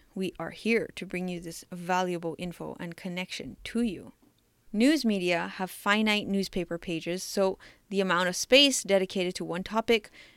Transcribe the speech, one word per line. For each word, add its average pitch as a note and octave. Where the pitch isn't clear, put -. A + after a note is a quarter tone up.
We F#3
are E3
here A3
to F3+
bring F3+
you F3
this E3
valuable F3
info E3+
and E3+
connection F#3
to A#3
you. F#3
News C4
media F3+
have F#3
finite G#3
newspaper F#3
pages, E3+
so F#3+
the G3
amount F3+
of F3+
space C#4
dedicated F#3
to F3
one E3
topic A3+